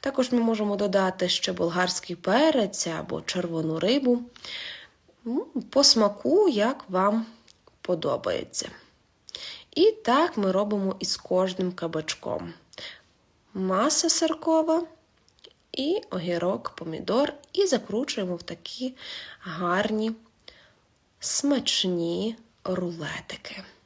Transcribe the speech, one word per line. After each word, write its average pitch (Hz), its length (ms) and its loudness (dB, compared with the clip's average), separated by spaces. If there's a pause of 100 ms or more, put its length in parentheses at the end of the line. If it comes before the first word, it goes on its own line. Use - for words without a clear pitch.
Також 262 320 0
ми 240 80 4
можемо 214 360 2
додати 190 520 2
ще - 240 0
болгарський 175 640 -2
перець 240 720 2
або 160 340 -6
червону 165 580 -2
рибу. 247 440 2 (1040)
М, 262 180 -2 (260)
по 269 140 4
смаку, 247 640 4
як 240 400 0
вам 202 380 2 (540)
подобається. - 880 -4 (1040)
І 392 160 6
так 311 460 2
ми 190 160 2
робимо 196 460 0
із - 180 -4
кожним 185 560 0
кабачком. 160 800 -6 (1040)
Маса 202 560 2
сиркова 320 760 2 (880)
і 311 340 -2
огірок, 180 600 -2
помідор, 208 640 -2 (180)
і 392 140 4
закручуємо 208 680 -2
в 175 60 -12
такі 254 520 -8 (460)
гарні, 202 720 0 (1080)
смачні 190 1160 0 (280)
рулетики. 170 1000 -6 (240)